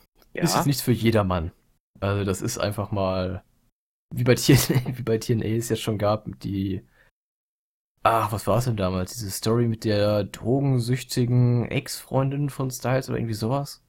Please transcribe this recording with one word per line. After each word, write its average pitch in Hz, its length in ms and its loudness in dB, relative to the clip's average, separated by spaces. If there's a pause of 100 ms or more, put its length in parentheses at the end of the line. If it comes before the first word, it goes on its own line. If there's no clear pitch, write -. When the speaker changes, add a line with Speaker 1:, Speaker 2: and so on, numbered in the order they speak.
(340)
Speaker 1:
Ja. - 80 -6
Speaker 2:
ist 160 120 2
jetzt 143 120 2
nichts 139 160 0
für 127 100 2
jedermann. 101 580 2 (480)
Also 101 260 0
das 95 180 -2
ist 107 160 -4
einfach 101 340 -4
mal, 92 500 -2 (720)
wie 123 100 -2
bei 120 100 6
T - 180 4
N 131 60 8
A, 127 300 2
<laughs> 127 100 -6
wie 120 40 -8
bei 113 140 0
T 110 160 -2
N 113 100 0
A - 40 -2
es 113 240 -2
jetzt 113 120 -2
schon 107 160 -2
gab, 104 280 0 (140)
die, 98 460 -4 (1160)
ach, 110 300 2
was 101 140 -4
war's 107 180 2
denn 117 120 -2
damals? 92 360 -2
Diese 104 180 -10
Story 117 360 0
mit 110 180 -4
der 104 400 2
drogensüchtigen 123 1500 2
Ex-Freundin 135 760 -2
von 131 220 -6
Styles 131 380 -2
oder 120 100 -2
irgendwie 113 160 -2
sowas? 131 540 -4